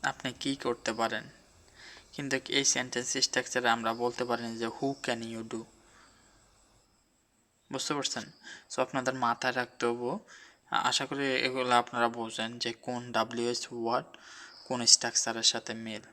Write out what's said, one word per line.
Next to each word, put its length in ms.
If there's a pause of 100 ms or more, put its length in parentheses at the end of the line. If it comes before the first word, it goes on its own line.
আপনি 300
কি 240
করতে 360
পারেন? 320 (880)
কিন্তু 240 (120)
এই 160
সেন্টেন্স 520
স্ট্রাকচারে 520
আমরা 260
বলতে 300
পারি 180
না 140
যে, 120
"Who 200 (180)
can 140 (120)
you 100 (120)
do?" 100 (2000)
বুঝতে 220
পারছেন? 300 (460)
So, 120
আপনাদের 320
মাথায় 400
রাখতে 320
হবে। 240 (600)
আশা 360
করি 180 (220)
এগুলো 360
আপনারা 260
বোঝেন 500
যে 140
কোন 400
ডাব্লিউএইচ 600
ওয়ার্ড 340 (580)
কোন 220
স্ট্রাকচারের 560
সাথে 320
মিল। 280 (100)